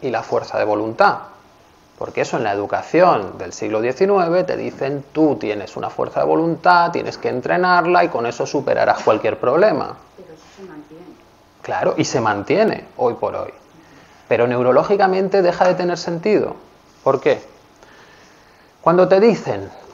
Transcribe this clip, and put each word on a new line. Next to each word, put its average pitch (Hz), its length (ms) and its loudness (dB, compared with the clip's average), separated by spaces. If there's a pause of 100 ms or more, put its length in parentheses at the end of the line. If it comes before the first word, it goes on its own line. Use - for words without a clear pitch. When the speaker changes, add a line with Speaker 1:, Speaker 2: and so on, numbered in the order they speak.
Speaker 1:
y 135 80 -4
la 113 120 -4
fuerza 110 360 -4
de 107 60 0
voluntad. 110 540 0 (800)
Porque - 260 -4
eso 160 140 -4
en 127 80 -2
la 101 80 -2
educación 101 880 0
del 87 160 -12
siglo 107 260 -4
diecinueve 180 640 0
te - 140 -4
dicen, 135 540 -6
"Tú 151 240 2
tienes 104 400 -6
una 101 120 -6
fuerza - 320 -4
de 143 60 0
voluntad, 170 640 2
tienes 117 260 -6
que 117 140 -6
entrenarla 175 760 2
y 165 40 0
con 117 180 -4
eso 127 200 -6
superarás 123 580 0
cualquier - 360 0
problema". 156 560 0 (200)
Speaker 2:
Pero 165 180 -20
eso - 100 -20 (120)
se 196 80 -20
mantiene. 160 400 -20 (580)
Speaker 1:
Claro, - 340 -2
y 147 80 0
se - 160 -2
mantiene 113 680 0 (100)
hoy 117 160 0
por 101 220 -4
hoy. - 180 -10 (720)
Pero 120 180 2
neurológicamente 190 960 2
deja 175 260 2
de 180 100 2
tener 175 200 -2
sentido. 170 600 -2 (460)
¿Por 131 200 2
qué? 135 200 0 (1400)
Cuando 175 260 4
te 190 100 6
dicen, 135 520 0 (240)